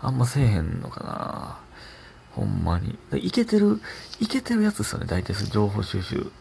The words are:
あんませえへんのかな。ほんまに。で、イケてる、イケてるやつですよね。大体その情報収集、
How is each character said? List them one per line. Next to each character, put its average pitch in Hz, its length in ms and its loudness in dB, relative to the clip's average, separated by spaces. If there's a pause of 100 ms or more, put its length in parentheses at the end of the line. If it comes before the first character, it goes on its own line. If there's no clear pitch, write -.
あ 135 80 -2
ん 131 80 0
ま 120 80 4
せ 139 160 0
え 131 40 6
へ 101 140 6
ん 85 220 -2
の - 80 -8
か - 140 -10
な。 - 560 -8 (720)
ほ - 140 -4
ん 92 180 0
ま 85 160 2
に。 - 180 -4 (140)
で、 139 120 0
イ 180 60 0
ケ 233 160 2
て 214 140 4
る、 208 200 4 (400)
イ 220 80 0
ケ 262 140 0
て 240 140 0
る 214 80 4
や 214 80 4
つ - 60 -8
で - 80 -2
す - 80 -4
よ - 60 -4
ね。 - 60 -4
大 90 180 0
体 98 120 -2
そ 101 80 -2
の 101 80 -4
情 104 180 4
報 104 140 0
収 92 180 -2
集、 - 400 -4